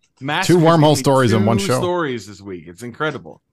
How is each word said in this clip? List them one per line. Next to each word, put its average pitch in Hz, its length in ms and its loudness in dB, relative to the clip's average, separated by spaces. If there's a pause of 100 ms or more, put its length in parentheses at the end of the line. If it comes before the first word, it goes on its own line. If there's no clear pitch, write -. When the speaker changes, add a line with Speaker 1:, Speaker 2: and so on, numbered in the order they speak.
(180)
Speaker 1:
Two 127 60 -14
Speaker 2:
Massacre 165 340 0
Speaker 1:
wormhole 156 340 4
Speaker 2:
gives 131 80 0
me - 20 -6
Speaker 1:
stories 131 300 2
in 113 80 2
Speaker 2:
two 101 60 0
Speaker 1:
one 113 120 2
show. 117 220 -2
Speaker 2:
stories 160 460 -4
this 101 140 -20
week. 92 260 -14
It's 87 160 -20
incredible. 120 600 -10 (100)